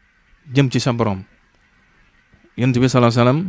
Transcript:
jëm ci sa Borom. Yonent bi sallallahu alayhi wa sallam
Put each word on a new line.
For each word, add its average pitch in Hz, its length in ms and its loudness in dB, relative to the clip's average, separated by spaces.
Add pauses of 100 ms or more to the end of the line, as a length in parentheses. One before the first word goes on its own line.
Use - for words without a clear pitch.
(540)
jëm 135 160 0
ci 123 100 -2
sa 131 140 -2
Borom. 107 300 -4 (1300)
Yonent 123 200 0
bi 127 120 2
sallallahu 120 240 2
alayhi 123 60 0
wa 120 40 4
sallam 131 260 2